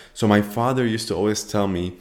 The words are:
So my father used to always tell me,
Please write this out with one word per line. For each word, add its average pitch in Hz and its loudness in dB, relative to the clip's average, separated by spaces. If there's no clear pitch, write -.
So - 0
my 104 6
father 120 0
used 110 -2
to 98 -4
always 104 0
tell 101 0
me, 90 -4